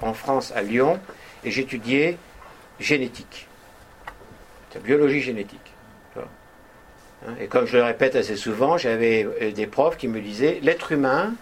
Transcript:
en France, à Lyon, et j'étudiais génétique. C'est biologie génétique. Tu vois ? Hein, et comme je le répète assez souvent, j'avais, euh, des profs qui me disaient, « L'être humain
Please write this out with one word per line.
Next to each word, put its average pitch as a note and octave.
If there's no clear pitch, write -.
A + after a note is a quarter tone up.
en A2
France, C3+
à G#2+
Lyon, B2+
et A2+
j'étudiais C3
génétique. -
C'est -
biologie C#3+
génétique. A2+
Tu -
vois ? -
Hein, A#2
et G2+
comme B2
je B2
le A#2+
répète B2+
assez G#2
souvent, A#2
j'avais, A2+
euh, G#2+
des G#2
profs C#3+
qui C3
me A2+
disaient, « A#2+
L'être E3
humain D3